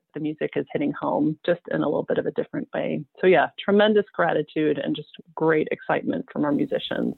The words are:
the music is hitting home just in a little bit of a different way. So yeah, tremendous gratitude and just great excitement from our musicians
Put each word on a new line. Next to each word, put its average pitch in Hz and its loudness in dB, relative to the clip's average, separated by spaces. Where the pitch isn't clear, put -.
the 151 -6
music 151 -4
is 139 -2
hitting 147 -2
home 147 0
just 175 0
in 160 -2
a 151 0
little - -2
bit - 0
of - -2
a 151 -4
different - -6
way. 151 -4
So 185 4
yeah, 147 6
tremendous 208 4
gratitude 156 0
and 156 -2
just 151 -12
great 160 2
excitement - -4
from 147 -2
our 143 0
musicians - -2